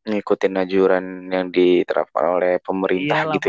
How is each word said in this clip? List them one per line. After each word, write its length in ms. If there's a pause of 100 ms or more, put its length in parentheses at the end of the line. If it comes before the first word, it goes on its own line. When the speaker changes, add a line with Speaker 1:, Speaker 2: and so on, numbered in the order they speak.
Speaker 1:
Ngikutin 560
anjuran 720
yang 180
diterapkan 880
oleh 220
pemerintah 640
Speaker 2:
Iyalah, 160
Speaker 1:
gitu 100